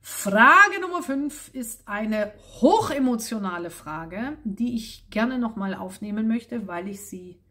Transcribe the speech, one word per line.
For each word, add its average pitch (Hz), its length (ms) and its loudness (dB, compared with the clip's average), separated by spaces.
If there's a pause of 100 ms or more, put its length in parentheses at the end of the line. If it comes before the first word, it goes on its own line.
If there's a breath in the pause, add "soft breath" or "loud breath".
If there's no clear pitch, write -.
Frage 320 800 6
Nummer 349 220 -4
fünf 277 500 -6
ist 247 340 -12
eine 214 460 -2 (280)
hochemotionale 233 1080 2
Frage, 170 760 -10
die 233 320 -4
ich - 340 -12
gerne 240 280 0
nochmal 196 360 -4
aufnehmen 208 540 -6
möchte, 226 380 -4
weil 175 220 -8
ich 196 140 -12
sie 180 360 -16 (120)